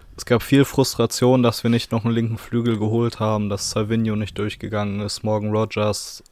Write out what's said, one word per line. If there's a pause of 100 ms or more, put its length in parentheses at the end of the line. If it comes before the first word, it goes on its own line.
(160)
es
gab
viel
Frustration,
dass
wir
nicht
noch
einen
linken
Flügel
geholt
haben,
dass
Savinho
nicht
durchgegangen
ist,
Morgan
Rogers,